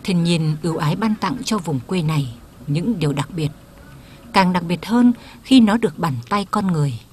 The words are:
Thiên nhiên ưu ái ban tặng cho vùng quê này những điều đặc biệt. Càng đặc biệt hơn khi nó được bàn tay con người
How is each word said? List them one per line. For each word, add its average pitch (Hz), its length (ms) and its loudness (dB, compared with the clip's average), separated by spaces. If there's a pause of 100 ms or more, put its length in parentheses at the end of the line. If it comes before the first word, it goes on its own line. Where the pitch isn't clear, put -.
Thiên 180 200 0
nhiên 160 400 0
ưu 165 140 -4
ái 147 180 -2
ban 214 260 -2
tặng 262 220 0
cho 220 140 -2
vùng 156 300 -4
quê 185 140 -2
này 147 320 -2 (340)
những 175 320 -2
điều 147 140 0
đặc 143 220 -6
biệt. 156 120 -4 (840)
Càng 185 200 4
đặc 175 140 0
biệt 170 180 -4
hơn 240 280 4 (300)
khi 262 160 6
nó 220 180 6
được 214 220 -2
bàn 160 140 -2 (160)
tay 202 220 -2
con 196 160 -2
người 147 260 0 (200)